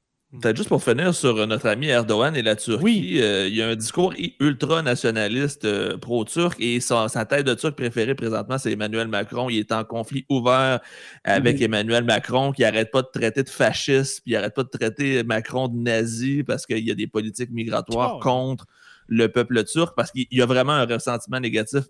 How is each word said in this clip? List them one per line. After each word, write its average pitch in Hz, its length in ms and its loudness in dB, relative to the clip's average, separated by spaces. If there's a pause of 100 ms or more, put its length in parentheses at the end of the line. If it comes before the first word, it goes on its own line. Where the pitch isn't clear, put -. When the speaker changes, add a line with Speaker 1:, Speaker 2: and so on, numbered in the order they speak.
(400)
Speaker 1:
Peut-être 117 160 2
juste - 140 -4
pour 135 120 2
finir 156 320 2
sur 110 320 2
notre 110 220 -2
ami 127 200 0
Erdogan 120 460 2
et 131 60 0
la 110 160 2
Turquie, 117 260 -2
Speaker 2:
Oui. 185 380 2
Speaker 1:
euh, 101 280 2
il 104 60 -2
y 110 60 0
a 113 80 0
un 113 80 0
discours 165 400 0
i-, - 240 -6
ultra-nationaliste, 131 1300 0
euh, 101 320 -2
pro-turc 120 600 -2
et 120 220 0
sa, 113 280 0
sa 110 180 -4
tête 143 200 0
de 127 60 2
turc 147 240 -4
préférée 120 380 0
présentement, 113 420 -4
c'est 120 160 -2
Emmanuel 107 360 -2
Macron. 113 420 -4
Il 113 80 0
est 107 140 -2
en 110 120 -2
conflit 117 460 -8
ouvert 131 500 4 (420)
avec 117 360 2
Speaker 3:
Mhm. 123 60 2
Speaker 1:
Emmanuel 110 400 2
Macron 123 480 2
qui 127 120 2
arrête 110 260 2
pas 131 120 2
de 131 100 -16
traiter 113 300 0
de - 80 -12
fasciste, 135 720 0
puis 123 80 -4
il 113 40 4
arrête 104 180 -2
pas 135 100 -2
de - 60 -12
traiter 123 520 -2
Macron 117 460 -2
de 120 80 -4
nazi 117 680 0
parce 120 200 -4
qu'il 113 180 -2
y 113 80 -2
a 107 40 -2
des 110 140 -4
politiques 110 420 -4
migratoires 117 680 -2
Speaker 2:
Oh. 123 40 -12
Speaker 1:
contre 127 440 -2 (440)
le 113 220 4
peuple 120 340 2
turc, 165 300 0
parce - 180 -2
qu'il 127 180 -4
y 127 100 2
a 123 60 6
vraiment 127 260 4
un 135 140 2
ressentiment 120 540 -4
négatif 117 500 -2